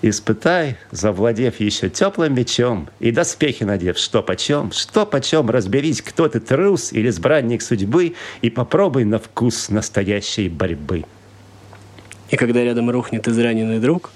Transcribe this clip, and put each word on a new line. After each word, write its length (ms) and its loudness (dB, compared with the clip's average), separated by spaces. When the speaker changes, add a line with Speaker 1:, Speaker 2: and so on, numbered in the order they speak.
Speaker 1:
Испытай, 720 0
завладев 680 0
еще 300 -2
теплым 460 0
мечом, 540 0
и 120 0
доспехи 520 -2
надев, 340 -2
что 240 0
почем, 500 -2
что 340 0
почем, 440 0
разберись, 520 0
кто 260 0
ты, 120 0
трус 540 0
или 160 0
избранник 540 2
судьбы, 500 2
и 100 2
попробуй 540 2
на 120 2
вкус 520 -2
настоящей 800 -2
борьбы. 560 -4
Speaker 2:
И 60 0
когда 280 2
рядом 280 0
рухнет 360 -2
израненный 520 0
друг 360 0